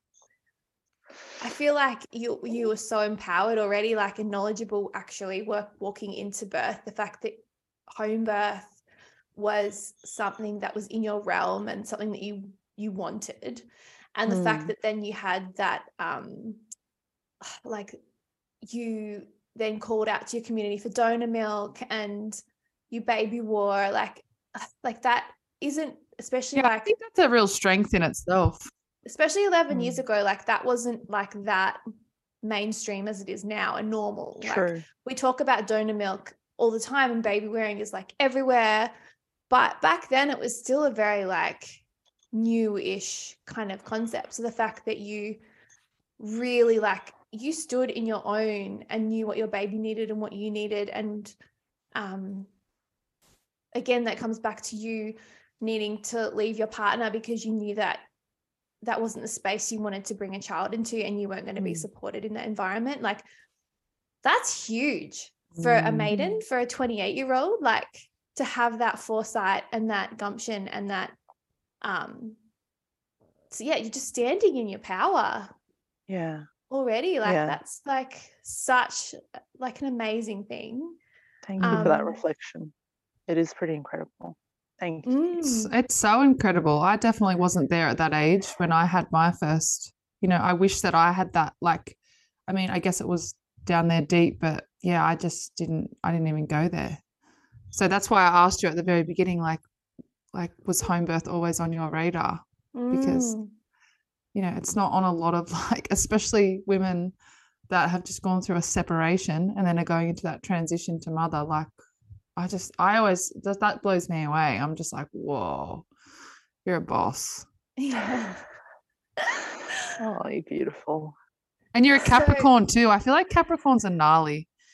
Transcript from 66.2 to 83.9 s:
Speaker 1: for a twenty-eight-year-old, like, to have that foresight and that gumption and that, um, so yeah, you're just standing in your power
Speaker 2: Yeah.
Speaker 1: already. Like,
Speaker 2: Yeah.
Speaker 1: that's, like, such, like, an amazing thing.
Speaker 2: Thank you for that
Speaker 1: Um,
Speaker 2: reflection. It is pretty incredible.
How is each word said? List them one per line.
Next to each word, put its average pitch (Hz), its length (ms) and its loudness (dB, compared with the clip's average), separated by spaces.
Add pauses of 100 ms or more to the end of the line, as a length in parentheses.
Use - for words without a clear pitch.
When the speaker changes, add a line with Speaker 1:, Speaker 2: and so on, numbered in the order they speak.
Speaker 1:
for - 180 -4
a 247 60 2
twenty-eight-year-old, 262 960 -2
like, - 460 0 (300)
to 285 80 -2
have 233 340 0
that 226 200 2
foresight 214 760 -2
and 220 160 -2
that 202 280 -4
gumption 208 520 -8
and 202 220 -8
that, 190 200 -6 (720)
um, 214 560 -8 (1120)
so - 140 -12
yeah, 302 100 0
you're 226 140 -4
just - 180 -10
standing 302 480 2
in 226 140 -2
your 202 100 -10
power 214 720 0 (580)
Speaker 2:
Yeah. 160 380 -6 (260)
Speaker 1:
already. 269 480 0
Like, 208 140 2
Speaker 2:
Yeah. 151 140 2
Speaker 1:
that's, - 380 -8
like, 262 460 -4 (120)
such, - 720 0 (440)
like, 254 240 -8
an 285 60 -4
amazing 220 580 -4
thing. 247 500 -10 (480)
Speaker 2:
Thank 190 220 -4
you 185 40 2
for 175 200 2
that 151 120 6
Speaker 1:
Um, 147 60 -2
Speaker 2:
reflection. 160 680 -6 (540)
It 170 100 2
is 165 160 2
pretty 160 200 -4
incredible. 160 640 -10 (420)